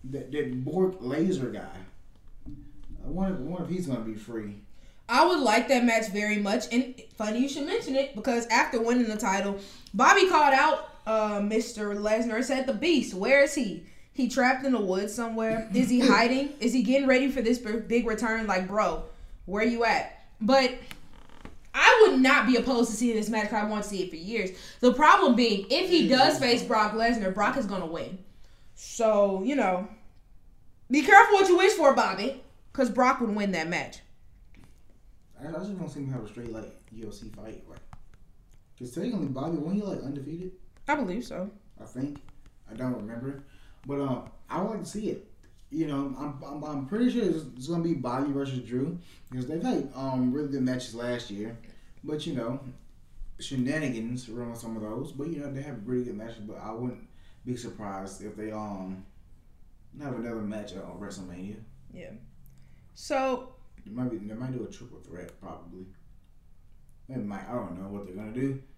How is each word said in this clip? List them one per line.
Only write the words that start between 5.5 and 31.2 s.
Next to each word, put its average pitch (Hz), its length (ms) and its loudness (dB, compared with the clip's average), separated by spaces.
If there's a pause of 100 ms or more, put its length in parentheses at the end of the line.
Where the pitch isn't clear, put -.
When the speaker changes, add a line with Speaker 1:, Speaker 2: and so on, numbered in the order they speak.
Speaker 2:
that 247 160 4
match 226 260 2
very 208 280 0
much, 208 340 0
and 262 220 0 (220)
funny 220 240 -2
you 277 80 2
should 285 180 -4
mention 349 300 -2
it 269 180 0
because 233 340 0
after 262 320 4
winning 233 280 2
the 214 80 -4
title, 202 420 0 (360)
Bobby 349 340 8
called 302 260 6
out, 302 340 4 (180)
uh, 214 340 0
Mister 214 540 -2
Lesnar 220 420 0
and 247 80 0
said, 262 220 0
"The 220 80 0
Beast, 277 400 2
where 247 280 6
is 277 120 4
he? 196 300 -2 (280)
He 254 160 0
trapped 262 380 2
in 262 60 2
the 226 80 2
woods 196 340 -2
somewhere? 220 600 -4
Is 254 160 4
he 247 100 6
Speaker 1:
<laughs> 254 60 6
Speaker 2:
hiding? 247 440 6 (100)
Is 214 140 0
he 254 80 4
getting 262 260 4
ready 262 220 4
for 269 120 -2
this 240 160 2
b-, 220 280 -4
big 240 200 2
return? 220 400 -2
Like, 185 220 0
bro, 196 360 0 (420)
where 208 180 -2
you 233 200 2
at?" - 420 -2 (140)
But 254 320 4 (1000)
I 440 340 10
would 262 120 4
not 262 260 6
be 247 100 6
opposed 233 340 2
to 208 60 -6
seeing 233 200 2
this 208 140 0
match 208 200 0
'cause 208 140 0
I - 0 -
want 214 200 -2
to - 60 -8
see 190 120 -4
it 185 80 -4
for 160 60 -12
years. 185 340 -4 (300)
The 247 120 8
problem 302 420 8
being, 208 360 2
if 359 200 0
he 320 160 6
Speaker 1:
Yeah, 254 120 4
Speaker 2:
does 294 160 6
Speaker 1:
yeah. - 120 -4
Speaker 2:
face 233 160 2
Brock 214 300 2
Lesnar, 226 420 0
Brock 208 220 0
is 202 100 -2
gonna 185 200 -4
win. 165 320 -8 (560)
So, 202 680 2
you 277 140 0
know, 190 320 0 (1000)
be 277 120 4
careful 403 320 10